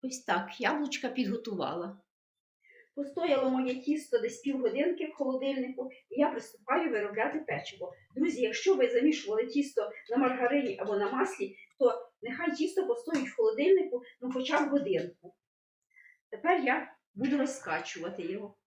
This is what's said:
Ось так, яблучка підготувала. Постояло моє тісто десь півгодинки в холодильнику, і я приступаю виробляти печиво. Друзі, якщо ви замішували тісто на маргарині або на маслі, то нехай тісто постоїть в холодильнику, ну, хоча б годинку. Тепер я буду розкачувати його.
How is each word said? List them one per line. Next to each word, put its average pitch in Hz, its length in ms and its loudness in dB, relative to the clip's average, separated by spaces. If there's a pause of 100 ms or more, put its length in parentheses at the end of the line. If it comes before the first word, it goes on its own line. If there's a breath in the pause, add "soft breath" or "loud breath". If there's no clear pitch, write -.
Ось - 200 -8
так, 196 380 -2
яблучка 269 480 0
підготувала. 196 920 -4 (920 soft breath)
Постояло 277 540 2
моє 254 260 2
тісто 285 440 0
десь 226 220 -4
півгодинки 269 680 0
в - 60 -10
холодильнику, 262 760 -2 (200 loud breath)
і 254 100 -4
я - 100 6
приступаю 285 640 -2
виробляти 214 480 -2
печиво. - 540 -8 (220 loud breath)
Друзі, 285 260 0
якщо 254 340 2
ви 254 140 4
замішували 240 580 2
тісто 277 440 -2 (180 loud breath)
на 240 80 2
маргарині 254 600 2
або 208 180 -2
на 202 160 0
маслі, - 440 -2 (240 loud breath)
то - 320 2 (100)
нехай 277 340 -4
тісто - 320 0
постоїть 320 420 -2
в - 60 -14
холодильнику, 247 680 4 (200 loud breath)
ну, 254 100 -6
хоча 285 340 2
б 277 40 -2
годинку. 185 680 -2 (960 soft breath)
Тепер 311 360 2
я - 300 0 (180)
буду 262 240 0
розкачувати 175 840 -4
його. 202 440 -8